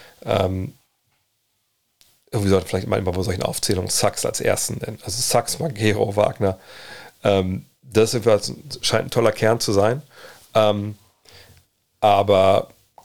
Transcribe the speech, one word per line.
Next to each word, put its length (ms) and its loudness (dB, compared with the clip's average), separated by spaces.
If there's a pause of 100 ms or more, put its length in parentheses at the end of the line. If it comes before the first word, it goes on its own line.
(240)
Ähm, 500 -2 (1600)
irgendwie 180 0
sollte 180 4
vielleicht 200 -4
mal 140 -2
bei 220 -2
solchen 200 -4
Aufzählungen 460 -2
Sachs 360 -2
als 160 -4
ersten 380 -2
nennen. 240 -10
Also 180 -8
Sachs, 360 -2
Banchero, 580 -2
Wagner. 420 0 (640)
Ähm, 420 0 (160)
das 320 2
ist, 400 2 (280)
scheint 260 0
ein 40 -10
toller 200 2
Kern 280 0
zu 120 -4
sein. 300 2 (540)
Ähm, 400 0 (1040)
aber 720 4 (360)